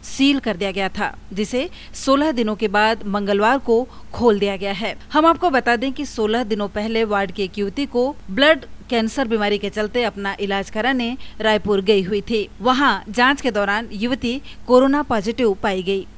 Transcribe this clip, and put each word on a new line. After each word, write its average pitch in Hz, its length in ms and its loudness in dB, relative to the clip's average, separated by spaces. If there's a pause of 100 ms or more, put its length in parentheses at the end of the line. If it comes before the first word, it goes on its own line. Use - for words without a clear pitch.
सील 277 360 2
कर 214 180 -2
दिया 190 160 -4
गया 196 160 -2
था, 185 280 -4 (160)
जिसे 247 380 -2 (240)
सोलह 285 380 2
दिनों 220 240 0
के 220 120 -2
बाद 214 380 2
मंगलवार 208 520 2
को 240 300 2 (240)
खोल 220 260 4
दिया 196 180 0
गया 196 160 -4
है। 196 260 -4 (140)
हम 302 140 6
आपको 339 240 4
बता 240 260 4
दें 262 160 -2
कि 285 140 -6
सोलह 226 380 0
दिनों 208 240 -2
पहले 226 360 -2
वार्ड 196 280 0
की 202 120 -2
एक 185 140 -6
युवती 202 280 -2
को 262 300 0 (140)
ब्लड 277 340 0 (260)
कैंसर 226 380 -2
बीमारी 208 300 0
के 202 120 -6
चलते 214 340 -2
अपना 196 360 -4
इलाज 196 300 -4
कराने 240 460 -2 (240)
रायपुर 208 400 2
गई 196 220 4
हुई 202 180 -2
थी। 214 280 -2 (120)
वहां 247 480 2
जांच 254 320 2
के 254 100 0
दौरान 202 420 0
युवती 240 500 -2 (240)
कोरोना 269 360 6
पॉजिटिव 220 600 0
पाई 190 200 0
गई। 190 240 -2 (120)